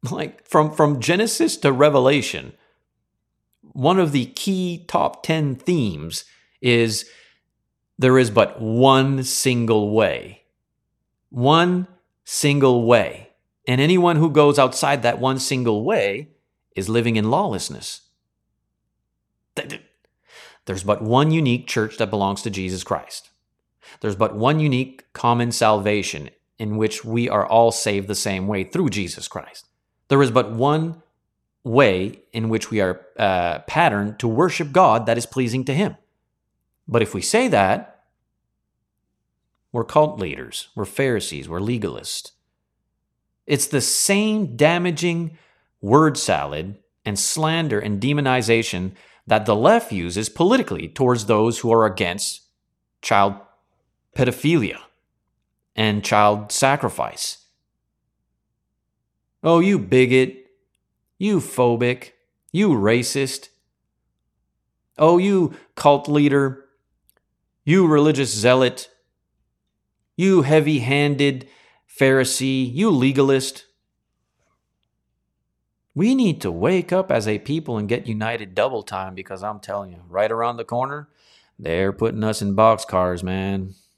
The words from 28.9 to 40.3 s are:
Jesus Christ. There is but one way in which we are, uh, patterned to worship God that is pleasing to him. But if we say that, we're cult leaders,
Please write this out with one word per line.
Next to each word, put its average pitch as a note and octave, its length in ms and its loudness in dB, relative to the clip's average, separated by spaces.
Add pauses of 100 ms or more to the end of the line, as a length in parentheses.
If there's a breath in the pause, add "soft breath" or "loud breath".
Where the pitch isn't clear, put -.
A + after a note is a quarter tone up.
Jesus F#2 380 -8
Christ. - 380 -16 (420)
There C#3 140 4
is B2+ 80 2
but A2+ 220 0
one D#3 500 -2 (600)
way A2+ 600 0 (100)
in A2 160 -4
which A2 220 -4
we G#2+ 100 -2
are, F#2 260 -2 (120)
uh, F2+ 420 0
patterned G#2+ 580 -2
to A#2+ 100 -4
worship D3+ 440 -2
God C3+ 340 4
that A#2 100 0
is A#2+ 100 -6
pleasing B2+ 380 -4
to C#3 100 -4
him. F#3+ 220 -2 (880)
But A2+ 160 2
if - 120 -4
we F#2 80 -6
say A#3+ 260 0
that, A2+ 560 0 (1700)
we're A#2 120 -4
cult D3+ 360 0
leaders, - 540 -10